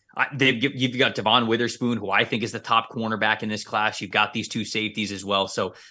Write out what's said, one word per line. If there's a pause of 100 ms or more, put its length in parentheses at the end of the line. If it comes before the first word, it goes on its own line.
(160)
I,
they've,
you've
got
Devon
Witherspoon,
who
I
think
is
the
top
cornerback
in
this
class.
You've
got
these
two
safeties
as
well.
So, (160)